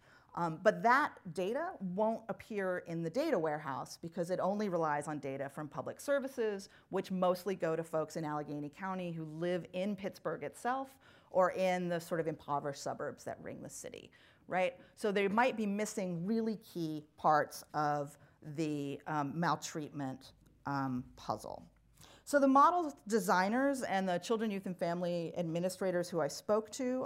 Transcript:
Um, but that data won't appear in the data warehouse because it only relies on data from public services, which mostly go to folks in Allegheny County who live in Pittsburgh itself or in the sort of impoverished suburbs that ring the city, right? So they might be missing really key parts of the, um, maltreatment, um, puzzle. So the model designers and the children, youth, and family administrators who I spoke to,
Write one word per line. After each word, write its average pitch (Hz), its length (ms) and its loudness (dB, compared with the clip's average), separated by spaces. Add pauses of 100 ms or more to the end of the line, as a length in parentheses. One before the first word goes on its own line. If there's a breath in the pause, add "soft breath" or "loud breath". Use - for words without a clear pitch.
(360 loud breath)
Um, 160 280 -2
but 175 200 6
that 262 280 6 (220)
data 240 380 -2 (220)
won't 220 360 2
appear 190 580 -2
in 165 160 -4
the 165 60 -2
data 262 280 2
warehouse 151 640 -2
because 170 300 -4
it 180 100 0
only 202 280 0
relies 156 400 0
on 151 100 -4
data 139 300 -4
from 151 180 -8
public 123 320 -8
services, 240 720 -2 (200 loud breath)
which 190 220 -2
mostly 185 440 2
go 165 200 0
to 165 80 -2
folks 156 320 -2
in 170 80 -4
Allegheny 151 460 -4
County 185 420 -6
who 165 140 -6
live 165 480 -2
in 196 220 -2
Pittsburgh 160 480 -6
itself 254 540 -4 (340 loud breath)
or 185 200 6
in 180 380 0
the 170 100 0
sort 170 200 -2
of 160 80 -2
impoverished 147 540 -4
suburbs 131 440 -6
that - 160 -8
ring - 200 -12
the - 80 -12
city, - 420 -14 (360 loud breath)
right? 180 280 0 (200 loud breath)
So 214 160 0
they 196 160 4
might 220 300 2
be 220 80 0
missing 196 600 -2
really 220 320 0
key 156 460 -6 (140)
parts - 460 4 (100)
of 147 440 0 (380 soft breath)
the, 143 520 -2
um, 147 280 -2
maltreatment, 147 960 -2 (340)
um, 135 380 -2 (140)
puzzle. - 460 -6 (640 loud breath)
So 285 120 4
the 277 80 8
model 302 440 8 (160)
designers 214 760 4
and 190 260 2
the 175 80 2
children, 220 320 0
youth, 196 160 -2
and 185 100 -4
family 175 600 0
administrators 175 720 0
who 170 120 0
I 143 60 2
spoke 214 440 0
to, 254 340 -2